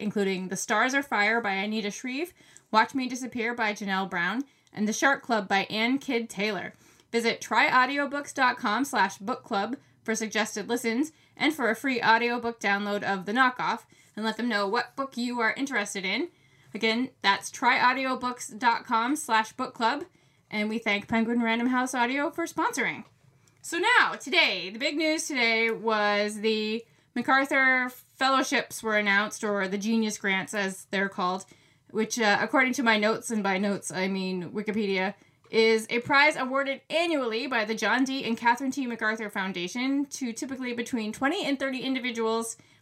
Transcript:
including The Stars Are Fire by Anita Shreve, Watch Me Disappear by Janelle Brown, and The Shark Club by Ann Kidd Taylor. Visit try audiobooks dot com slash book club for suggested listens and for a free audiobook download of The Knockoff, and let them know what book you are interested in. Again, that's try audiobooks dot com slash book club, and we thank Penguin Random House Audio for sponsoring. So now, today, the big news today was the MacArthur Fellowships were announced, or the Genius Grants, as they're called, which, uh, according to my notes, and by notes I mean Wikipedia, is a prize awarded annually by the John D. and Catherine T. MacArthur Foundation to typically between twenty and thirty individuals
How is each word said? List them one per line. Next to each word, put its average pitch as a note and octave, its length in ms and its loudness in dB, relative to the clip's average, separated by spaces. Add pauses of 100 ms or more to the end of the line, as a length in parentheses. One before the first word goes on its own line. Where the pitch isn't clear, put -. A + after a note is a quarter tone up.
including F#3+ 480 0
The F#3+ 80 -4
Stars A#3 360 2
Are C#4 80 2
Fire A3 380 2
by G#3 140 0
Anita G#3 360 -2
Shreve, C4 440 -6 (360)
Watch A3 240 4
Me B3+ 140 -2
Disappear A#3+ 480 -4
by A3 160 0
Janelle G3 380 -2
Brown, F#3+ 340 -2 (300)
and G#3+ 120 -2
The G#3+ 80 2
Shark C4+ 300 2
Club G#3 240 0
by G3 120 2 (100)
Ann A#3 280 0
Kidd A#3 320 -4
Taylor. G3+ 440 -4 (360)
Visit A3+ 300 0
try B3+ 300 2
audiobooks C#4 640 2
dot B3 240 2
com A#3 260 0
slash G3+ 340 0
book A3+ 280 -6
club A3 320 -2 (260)
for A3 100 -2
suggested G#3+ 540 -2
listens A#3 460 0 (240)
and D4+ 160 0
for B3+ 160 0
a A3+ 60 2
free B3+ 260 -2
audiobook A#3 580 2
download G3+ 420 0
of F#3+ 240 -4
The G3+ 60 -4
Knockoff, A#3+ 540 2 (320)
and A3 80 -4
let A3 100 0
them A#3+ 140 -2
know G#3 180 2
what A#3 300 -2
book C4+ 180 -6
you A#3+ 240 -2
are A3 140 2
interested A3 500 -2
in. A3 240 -2 (460)
Again, A3+ 380 0 (100)
that's - 280 2
try B3 300 2
audiobooks B3 800 0
dot A#3 260 2
com A#3+ 300 2
slash A3 380 2
book B3+ 200 -6
club, B3 300 0 (480)
and G#3+ 180 -2
we A3 80 -2
thank G#3 300 -2
Penguin A#3 340 2
Random A#3 260 2
House B3+ 280 0
Audio C4+ 340 0
for E4+ 160 -4
sponsoring. C4+ 600 -2 (560)
So - 160 -6
now, F4+ 360 4
today, A#3+ 560 0
the G#3+ 100 -10
big C#4+ 160 -4
news D#4 320 0
today A3+ 440 2
was G#3 680 0
the G#3+ 460 -2 (300)
MacArthur C4 760 2 (260)
Fellowships C4+ 680 0
were A3 140 0
announced, G#3 460 0
or G3+ 240 0
the G3 100 -4
Genius G#3+ 400 0
Grants, F#3+ 360 -2
as G3 380 -4
they're G3 180 0
called, F#3+ 360 -4 (460)
which, A3 280 -2
uh, G3+ 200 6
according C4 340 2
to C#4 100 -2
my A3 140 6
notes, G#3+ 320 0
and G#3+ 140 0
by G3 140 2
notes G3+ 340 -2
I F#3 160 -2
mean F#3 440 -4
Wikipedia, G3+ 640 -2 (340)
is A3 400 4
a A#3 100 0
prize D4 380 4
awarded C4+ 420 -2 (100)
annually C#4 580 0
by A#3 180 0
the A3 100 -2
John A3 300 2
D. C4 180 -2
and A3+ 140 -2
Catherine A#3+ 340 2
T. C4 140 -4
MacArthur A3 440 -2
Foundation G#3+ 800 -2
to A#3 240 -6
typically B3+ 420 -6
between A#3 380 -4
twenty D#4+ 340 -2
and C#4 140 -2
thirty C4+ 200 -4
individuals A#3 760 -2 (260)